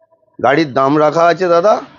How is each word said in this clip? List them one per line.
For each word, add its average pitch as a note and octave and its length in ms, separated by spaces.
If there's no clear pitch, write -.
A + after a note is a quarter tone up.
গাড়ির C#3 300
দাম C3+ 260
রাখা D3+ 240
আছে E3+ 240
দাদা F3+ 340